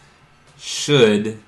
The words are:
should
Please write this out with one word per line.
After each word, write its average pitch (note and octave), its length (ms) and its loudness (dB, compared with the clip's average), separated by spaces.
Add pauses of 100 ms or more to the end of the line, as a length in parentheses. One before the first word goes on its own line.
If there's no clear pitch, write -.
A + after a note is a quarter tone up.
(580)
should A2 920 0